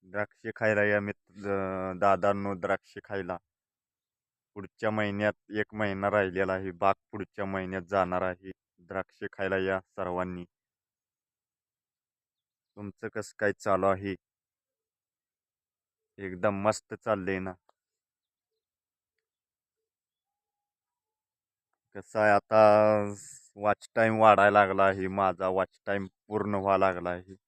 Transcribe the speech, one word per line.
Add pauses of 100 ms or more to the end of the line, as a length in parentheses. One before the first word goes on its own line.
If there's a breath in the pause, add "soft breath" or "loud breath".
द्राक्षे
खायला
या
मित्र,
अं,
दादांनो,
द्राक्षे
खायला. (1200)
पुढच्या
महिन्यात, (180)
एक
महिना
राहिलेला
आहे,
बाग (180)
पुढच्या
महिन्यात
जाणार
आहे. (280)
द्राक्षे
खायला
या
सर्वांनी. (2250)
तुमचं
कसं
काय
चालू
आहे? (2000)
एकदम
मस्त
चाललंय
ना? (4000)
कसं
आहे
आता (960)
वॉच
टाइम
वाढायला
लागला
आहे,
माझा
वॉच
टाइम (220)
पूर्ण
व्हायला
लागला
आहे. (140)